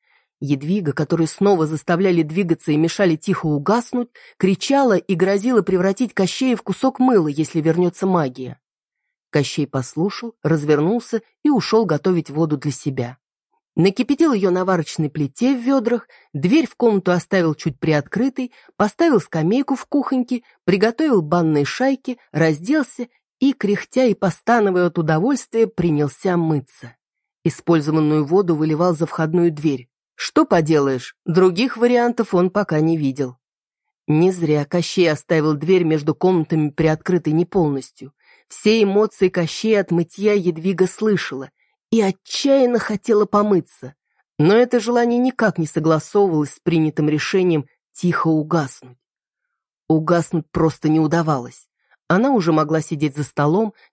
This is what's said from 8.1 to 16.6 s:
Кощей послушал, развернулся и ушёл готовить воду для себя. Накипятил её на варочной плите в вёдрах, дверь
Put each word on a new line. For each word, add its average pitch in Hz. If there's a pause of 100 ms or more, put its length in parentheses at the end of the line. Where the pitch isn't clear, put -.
Кощей 143
послушал, 175
развернулся 156 (220)
и 294
ушёл 226
готовить 165
воду 151
для 143
себя. 131 (580)
Накипятил 254
её 190
на 185
варочной 170
плите 151
в 247
вёдрах, 240 (240)
дверь 196